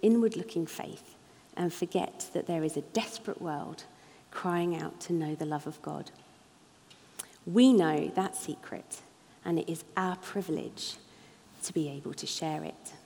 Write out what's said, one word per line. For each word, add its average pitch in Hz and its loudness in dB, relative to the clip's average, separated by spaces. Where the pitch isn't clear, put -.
inward-looking 220 4
faith - -12
and 175 0
forget - -2
that - -2
there 165 0
is 156 0
a 147 -2
desperate - -4
world 156 -6
crying 175 0
out 160 -6
to - -2
know 156 0
the 156 -4
love 151 -4
of - -10
God. 147 -8
We 240 10
know 156 6
that 190 0
secret, - -10
and 170 2
it - -4
is 165 -4
our 185 0
privilege - -6
to - -6
be 151 0
able 139 -8
to - -8
share 156 -4
it. - -12